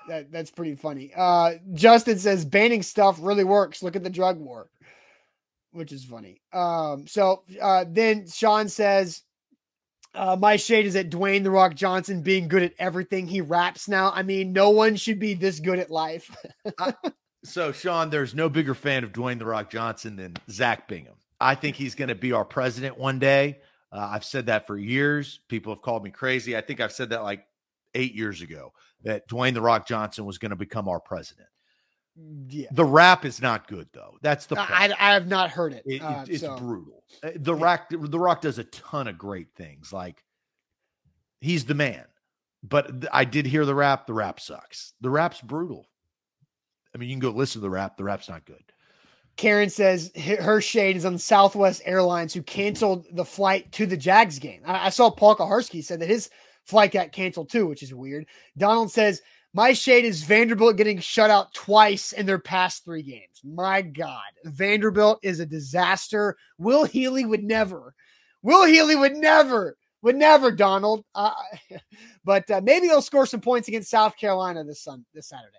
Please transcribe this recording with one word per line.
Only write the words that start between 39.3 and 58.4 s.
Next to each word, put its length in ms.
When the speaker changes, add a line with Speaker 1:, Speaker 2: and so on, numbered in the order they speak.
Speaker 2:
things. 380
Like, 320
he's 240
the 100
man. 300
But 400
th-, 100
I 120
did 220
hear 180
the 100
rap. 320
The 80
rap 260
sucks. 600
The 100
rap's 300
brutal. 480
I 40
mean, 100
you 60
can 60
go 100
listen 300
to 20
the 80
rap. 260
The 80
rap's 240
not 160
good. 200
Speaker 1:
Karen 340
says 460
h-, 240
her 200
shade 360
is 80
on 140
Southwest 640
Airlines, 500
who 80
canceled 720
the 120
flight 480
to 140
the 100
Jags 440
game. 260
I, 200
I 20
saw 220
Paul 260
Kaharski 480
said 160
that 80
his 220
flight 260
got 220
canceled 360
too, 180
which 180
is 100
weird. 320